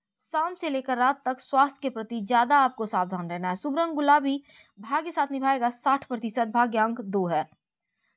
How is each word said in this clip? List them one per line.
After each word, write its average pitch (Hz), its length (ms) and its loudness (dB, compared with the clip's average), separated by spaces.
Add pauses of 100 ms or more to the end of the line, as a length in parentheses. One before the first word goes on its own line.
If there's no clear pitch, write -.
(200)
शाम 330 340 -2
से 339 160 -4
लेकर 262 260 -2
रात 262 280 2
तक 254 160 -4
स्वास्थ्य 277 420 2
के 269 80 -2
प्रति 226 300 -8
ज़्यादा 247 380 4
आपको 262 280 2
सावधान 180 440 -2
रहना 175 180 -4
है। 185 80 -2
शुभ 285 220 -4
रंग 330 160 0
गुलाबी, 285 480 2 (380)
भाग्य 294 300 -4
साथ 311 200 0
निभाएगा 269 400 0
साठ 269 340 0
प्रतिशत, 233 440 -4
भाग्यांक 233 520 0
दो 196 260 -2
है। 160 340 -2 (560)